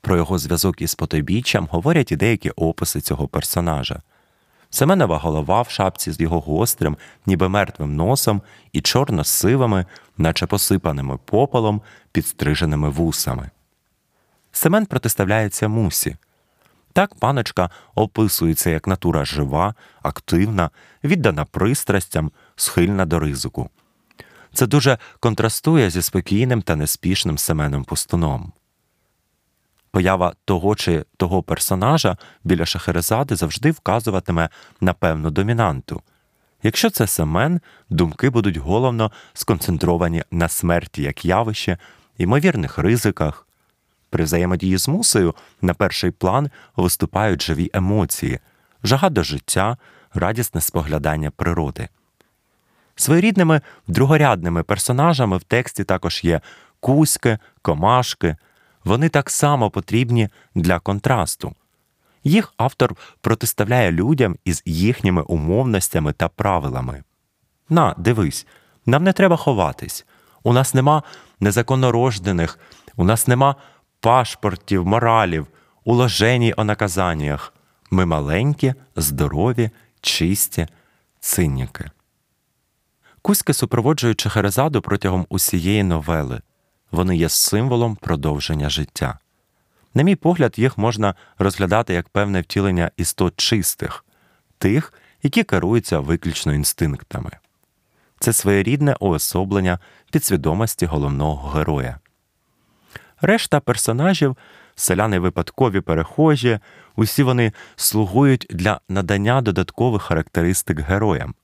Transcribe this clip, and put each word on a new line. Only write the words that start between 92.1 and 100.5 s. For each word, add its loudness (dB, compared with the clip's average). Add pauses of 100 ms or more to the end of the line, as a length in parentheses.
втілення 0
істот -2
чистих, -4 (520)
тих, 0 (300)
які 0
керуються 0
виключно -2
інстинктами. -4 (880)
Це 0
своєрідне 2
уособлення 0 (320)
підсвідомості -2